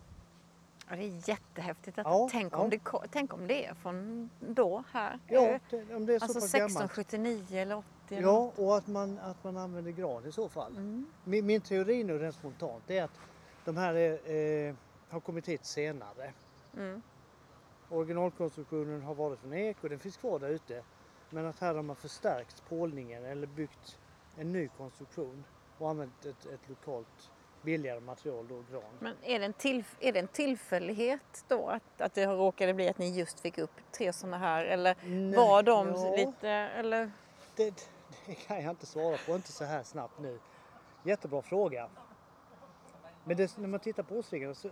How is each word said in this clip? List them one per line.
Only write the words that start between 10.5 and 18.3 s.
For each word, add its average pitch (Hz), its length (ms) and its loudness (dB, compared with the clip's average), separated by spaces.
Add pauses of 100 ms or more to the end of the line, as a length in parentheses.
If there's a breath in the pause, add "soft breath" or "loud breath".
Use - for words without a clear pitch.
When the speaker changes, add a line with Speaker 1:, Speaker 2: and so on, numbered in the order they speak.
Speaker 1:
Mm. 214 340 -8 (180)
Speaker 2:
Min, 202 220 2
min 214 160 4
teori 202 420 2
nu 165 160 0
rent 156 160 -4
spontant 127 560 -10
är 185 120 2
att - 160 -8 (460 loud breath)
de 165 120 -2
här 180 160 2
är, 160 380 4 (380)
eh, 135 60 -8 (340)
har 165 100 -6
kommit 165 300 -6
hit 160 160 -2
senare. 131 680 -6 (440)
Speaker 1:
Mm. 196 240 -8 (880)
Speaker 2:
Originalkonstruktionen 160 1120 -2